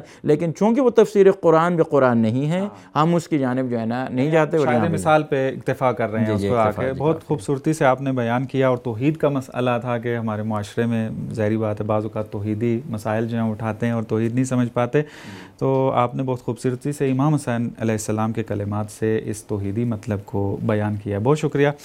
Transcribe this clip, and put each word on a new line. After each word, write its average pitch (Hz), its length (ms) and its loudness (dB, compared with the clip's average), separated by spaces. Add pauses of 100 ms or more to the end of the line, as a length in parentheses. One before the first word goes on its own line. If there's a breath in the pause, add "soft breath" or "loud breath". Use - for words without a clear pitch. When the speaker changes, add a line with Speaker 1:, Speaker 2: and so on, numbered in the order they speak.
(220 loud breath)
Speaker 1:
لیکن 156 320 0
چونکہ 233 260 2
وہ 247 100 4
تفسیر 202 420 6
قرآن 170 440 4
بے 160 60 4
قرآن 131 360 4
نہیں 120 320 2
ہے، 180 100 0
Speaker 2:
ہاں۔ 196 420 -2
Speaker 1:
ہم 170 120 4
اس 165 140 0
کی 160 100 0
جانب 131 320 0
جو 117 100 -2
ہے 113 60 -4
نا 123 220 -4
نہیں 127 220 0
جاتے 156 260 2
اور 147 100 2
Speaker 2:
شاعر 151 80 2
Speaker 1:
یہاں 107 120 2
پہ 101 60 0
Speaker 2:
مثال 156 300 2
پہ 135 300 0
اکتفا 131 400 -2
کر 113 180 -2
رہے 107 80 -2
ہیں 110 80 2
Speaker 1:
جی، 110 60 0
Speaker 2:
اس 101 80 0
Speaker 1:
جی، 98 80 0
Speaker 2:
کو 120 80 2
آ 110 100 4
Speaker 1:
اکتفا 104 160 -2
Speaker 2:
کے۔ 131 100 -2
Speaker 1:
جی، 135 80 -6
Speaker 2:
بہت 156 140 2
Speaker 1:
کافی۔ 160 120 -8
Speaker 2:
خوبصورتی 147 460 -2
سے 151 120 0
آپ 131 160 4
نے 135 120 -2
بیان 123 320 0
کیا، 131 240 0
اور 127 80 2
توحید 127 400 -2
کا 156 120 0
مسئلہ 127 420 -2 (100)
تھا 120 180 -4
کہ 120 180 -2
ہمارے 110 260 -4
معاشرے 107 440 -2
میں 113 220 -2 (240)
ظاہری 110 240 0
بات 107 240 -2
ہے 107 60 -6
بعض 107 160 0
اوقات 107 300 -8
توحیدی 107 540 -2
مسائل 110 420 -2
جو 113 140 -2
ہیں 113 80 0
اٹھاتے 110 360 -4
ہیں 117 60 0
اور 113 100 -2
توحید 113 320 -2
نہیں 131 100 0
سمجھ 123 280 0
پاتے، 123 300 0 (560 loud breath)
تو 135 320 0
آپ 120 240 0
نے 139 80 -4
بہت 127 180 -2
خوبصورتی 127 520 -4
سے 139 180 0
امام 135 240 2
حسین 120 340 -2 (100)
علیہ 113 140 0
السلام 110 400 -2
کے 110 100 -4
کلمات 104 480 -4
سے 110 340 0
اس - 200 -8
توحیدی 101 400 -4
مطلب 104 400 -4
کو 98 380 -4
بیان 107 340 0
کیا۔ 101 220 -6
بہت 135 200 2
شکریہ۔ 143 300 0 (160 loud breath)